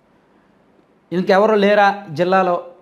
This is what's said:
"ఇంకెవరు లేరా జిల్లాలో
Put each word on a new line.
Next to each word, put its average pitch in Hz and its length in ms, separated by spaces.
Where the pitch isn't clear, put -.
"ఇంకెవరు 196 420
లేరా 202 560
జిల్లాలో 180 520